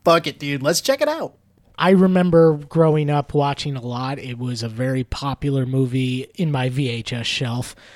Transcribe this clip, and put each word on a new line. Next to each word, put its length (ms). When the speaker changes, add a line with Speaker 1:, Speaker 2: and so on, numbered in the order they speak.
Speaker 1:
Fuck 240
it, 100
dude. 240
Let's 200
check 200
it 60
out. 280
Speaker 2:
I 140
remember 680
growing 520
up 240
watching 440
a 40
lot. 380
It 180
was 240
a 80
very 360
popular 600
movie 680
in 160
my 180
V 200
H 240
S 120
shelf. 500